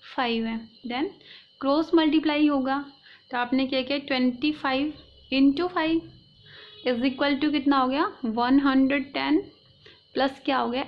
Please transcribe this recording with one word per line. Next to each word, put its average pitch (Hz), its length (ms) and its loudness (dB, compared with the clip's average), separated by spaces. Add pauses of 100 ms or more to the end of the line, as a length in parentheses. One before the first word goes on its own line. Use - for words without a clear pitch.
फ़ाइव 233 380 -4
हैं। 226 140 -6 (280)
Then 262 200 -4 (520)
cross 294 340 0
multiply 302 520 4
होगा, 277 380 0 (460)
तो 254 80 -6
आपने 262 280 0
क्या 262 160 -2
किया, 277 180 -2
ट्वेंटी 254 540 0
फ़ाइव 277 380 -2 (400)
into 277 360 4
फ़ाइव 330 320 0 (880)
is 247 200 0
equal 277 360 0
to 302 100 0
कितना 277 260 2
हो 254 100 2
गया, 302 220 0 (160)
One 240 340 2
hundred 269 540 2
ten 277 280 0 (720)
plus 269 300 -2
क्या 269 140 0
हो 240 120 -2
गया, 254 180 -4